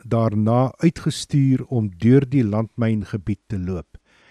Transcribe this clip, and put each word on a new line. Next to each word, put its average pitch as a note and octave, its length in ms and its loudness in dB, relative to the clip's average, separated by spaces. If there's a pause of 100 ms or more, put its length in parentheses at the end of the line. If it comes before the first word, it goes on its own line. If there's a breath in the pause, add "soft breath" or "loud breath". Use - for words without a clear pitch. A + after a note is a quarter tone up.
daarna A2+ 720 0
uitgestuur C#3 880 0
om A2 320 -2
deur B2+ 300 4
die C3 160 2
landmyngebied G#2+ 1040 -4
te G#2 120 -6
loop F#2 400 -8 (320 soft breath)